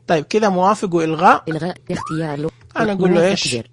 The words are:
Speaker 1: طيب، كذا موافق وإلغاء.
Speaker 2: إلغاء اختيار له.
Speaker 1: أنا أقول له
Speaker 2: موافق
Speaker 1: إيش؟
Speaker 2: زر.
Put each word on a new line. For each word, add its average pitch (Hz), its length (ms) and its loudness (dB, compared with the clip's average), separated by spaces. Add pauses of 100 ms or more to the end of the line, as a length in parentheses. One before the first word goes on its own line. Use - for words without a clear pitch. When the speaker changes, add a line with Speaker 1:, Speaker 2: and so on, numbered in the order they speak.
Speaker 1:
طيب، 160 160 2
كذا 214 260 0
موافق 185 460 0
وإلغاء. 160 540 2
Speaker 2:
إلغاء 160 280 -6 (140)
اختيار 156 480 -6
له. 156 100 -6 (280)
Speaker 1:
أنا 220 140 0
أقول 180 180 2
له 175 60 4
Speaker 2:
موافق 170 140 4
Speaker 1:
إيش؟ 147 260 -2
Speaker 2:
زر. 113 180 -6